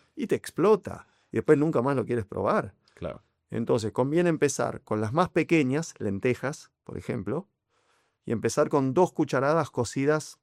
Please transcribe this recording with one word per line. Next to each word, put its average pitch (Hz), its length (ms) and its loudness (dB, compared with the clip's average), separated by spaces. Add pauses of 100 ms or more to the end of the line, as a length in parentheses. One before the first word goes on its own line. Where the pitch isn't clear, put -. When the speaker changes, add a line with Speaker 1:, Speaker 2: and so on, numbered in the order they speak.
(160)
Speaker 1:
y - 120 -6
te - 80 0
explota. 170 720 0 (240)
Y - 60 -4
después 143 200 6
nunca 147 240 2
más 139 140 0
lo 117 100 0
quieres 117 200 -2
probar. 107 500 -2 (180)
Speaker 2:
Claro. - 300 -10 (260)
Speaker 1:
Entonces, 113 420 -2
conviene 156 380 0
empezar 135 520 -2
con 107 200 -2
las 107 120 -2
más 170 160 0
pequeñas, 156 680 0
lentejas, 120 720 -4 (120)
por - 140 -12
ejemplo, 120 500 -6 (800)
y - 20 -4
empezar 117 380 0
con 135 240 2
dos 175 180 4
cucharadas 147 600 0
cocidas 139 720 -2